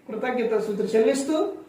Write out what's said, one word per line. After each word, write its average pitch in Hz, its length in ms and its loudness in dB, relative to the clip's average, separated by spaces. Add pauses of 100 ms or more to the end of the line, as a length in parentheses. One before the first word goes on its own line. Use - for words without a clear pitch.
కృతజ్ఞత 226 520 -2
స్తుతులు 202 280 -2
చెల్లిస్తూ 277 680 2 (160)